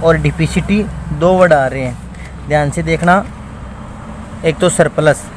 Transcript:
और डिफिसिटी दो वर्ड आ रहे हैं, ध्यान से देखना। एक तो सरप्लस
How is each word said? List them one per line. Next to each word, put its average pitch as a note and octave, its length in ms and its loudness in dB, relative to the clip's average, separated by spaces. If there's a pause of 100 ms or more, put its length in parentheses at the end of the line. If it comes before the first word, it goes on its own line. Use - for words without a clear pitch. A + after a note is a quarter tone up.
और E3 140 4
डिफिसिटी D#3+ 640 0 (360)
दो E3+ 140 4
वर्ड F3+ 200 6
आ C#3 140 4
रहे C3 160 -4
हैं, B2 140 -6 (500)
ध्यान D3 240 2
से E3+ 120 -4
देखना। E3+ 400 2 (1200)
एक D#3+ 120 0
तो F3+ 120 2
सरप्लस D3+ 540 2 (140)